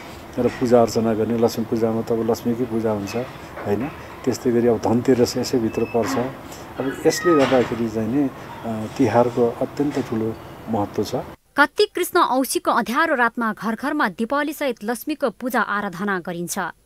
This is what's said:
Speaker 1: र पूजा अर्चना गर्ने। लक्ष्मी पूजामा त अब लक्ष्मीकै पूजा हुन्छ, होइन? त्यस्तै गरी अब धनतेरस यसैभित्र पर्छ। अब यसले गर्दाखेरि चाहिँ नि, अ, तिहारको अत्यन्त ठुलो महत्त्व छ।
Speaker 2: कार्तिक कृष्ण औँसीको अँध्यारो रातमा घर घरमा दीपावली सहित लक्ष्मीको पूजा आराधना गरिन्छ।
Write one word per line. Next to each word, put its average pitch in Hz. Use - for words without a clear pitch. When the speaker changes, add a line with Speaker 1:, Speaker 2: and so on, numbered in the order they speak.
Speaker 1:
र 120
पूजा 120
अर्चना 113
गर्ने। 110
लक्ष्मी 113
पूजामा 113
त 110
अब 113
लक्ष्मीकै 120
पूजा 113
हुन्छ, 101
होइन? 104
त्यस्तै 123
गरी 117
अब 113
धनतेरस 120
यसैभित्र 117
पर्छ। 110
अब -
यसले 165
गर्दाखेरि 123
चाहिँ 110
नि, 143
अ, 110
तिहारको 120
अत्यन्त 143
ठुलो 113
महत्त्व 104
छ। -
Speaker 2:
कार्तिक 302
कृष्ण 349
औँसीको 262
अँध्यारो 269
रातमा 233
घर 214
घरमा 285
दीपावली 277
सहित 269
लक्ष्मीको 247
पूजा 240
आराधना 202
गरिन्छ। 175